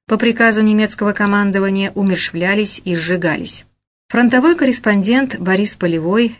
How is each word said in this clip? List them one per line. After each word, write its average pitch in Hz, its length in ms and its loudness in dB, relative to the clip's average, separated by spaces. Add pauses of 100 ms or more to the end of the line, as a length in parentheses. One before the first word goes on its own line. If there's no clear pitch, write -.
по 214 100 0
приказу 226 460 2
немецкого 214 500 0
командования 196 800 0
умерщвлялись 196 880 -2
и 180 120 -2
сжигались. 170 680 -4 (420)
Фронтовой 254 480 2
корреспондент 240 840 0
Борис 190 360 0
Полевой, 180 640 -2